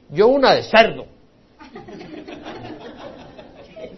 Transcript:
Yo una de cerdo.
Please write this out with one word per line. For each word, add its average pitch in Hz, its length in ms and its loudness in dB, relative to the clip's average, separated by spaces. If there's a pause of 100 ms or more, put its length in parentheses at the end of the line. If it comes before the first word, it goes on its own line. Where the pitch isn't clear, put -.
(100)
Yo 180 180 4
una 262 240 6
de 123 120 2
cerdo. 156 420 4 (3000)